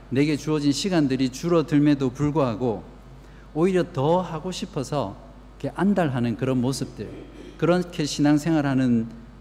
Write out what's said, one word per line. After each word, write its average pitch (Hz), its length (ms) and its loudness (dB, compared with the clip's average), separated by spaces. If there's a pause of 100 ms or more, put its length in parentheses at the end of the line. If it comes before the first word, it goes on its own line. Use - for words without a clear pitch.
내게 143 260 2
주어진 147 360 0
시간들이 139 580 0
줄어들m에도 147 800 2
불구하고 127 760 0 (720)
오히려 180 400 0
더 160 280 2
하고 165 300 -8
싶어서 135 640 -6 (440)
이렇게 135 200 -8
안달하는 139 560 0
그런 127 260 0
모습들, 127 480 -4 (480)
그렇게 175 480 0
신앙생활하는, 143 1040 2 (340)